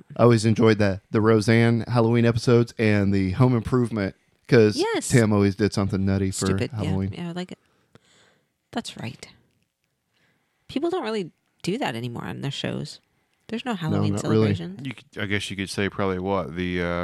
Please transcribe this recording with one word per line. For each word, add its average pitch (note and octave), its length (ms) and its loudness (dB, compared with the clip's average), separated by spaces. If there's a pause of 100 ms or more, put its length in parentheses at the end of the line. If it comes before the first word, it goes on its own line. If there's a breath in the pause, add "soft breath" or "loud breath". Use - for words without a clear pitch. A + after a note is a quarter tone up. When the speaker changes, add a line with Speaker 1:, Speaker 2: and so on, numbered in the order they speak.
(180)
Speaker 1:
I A2+ 60 4
always A#2 220 4
enjoyed A2 340 4
that, G2 220 0 (100)
the A2+ 100 2
Roseanne A2+ 680 4
Halloween A#2 380 2
episodes A#2 540 2
and G#2 340 2
the F#2+ 200 0
Home B2+ 220 2
Improvement, A2+ 600 -2 (320)
'cause A2 280 6
Speaker 2:
Yes. G4 340 -2
Speaker 1:
Tim A2 220 4
always G2+ 240 4
did G2+ 180 2
something G2 300 -2
nutty G2 280 0
for F#2+ 160 -4
Speaker 2:
Stupid. F#2+ 260 -2
Yeah, G#2+ 100 -6
Speaker 1:
Halloween. F#2+ 300 -2
Speaker 2:
yeah, F3 160 -10
I - 40 -10
like F3+ 180 -10
it. - 80 -18 (1120 soft breath)
That's - 260 -10
right. - 300 -14 (1400)
People D#4 220 -4
don't F#4 140 -4
really G#3+ 280 -6 (300)
do F#3+ 160 -2
that F#3 180 -4
anymore A#2+ 300 -8
on B2 160 -10
their C3+ 100 -6
shows. B2+ 480 -8 (480)
There's A3+ 180 -8
no B3 60 -6
Speaker 1:
No, G#3 60 -4
Speaker 2:
Halloween G#2 380 0
Speaker 1:
not - 80 -4
really. A2 320 2
Speaker 2:
celebration. F#2+ 280 -10
Speaker 3:
You C3 100 -8
could, - 300 -12
I - 20 -6
guess G2 240 -4
you G2 60 -8
could F#2+ 140 -6
say G2+ 200 -2
probably F#2+ 300 -2
what, F2+ 360 -4
the, F2+ 280 -2
uh, - 20 -2 (180)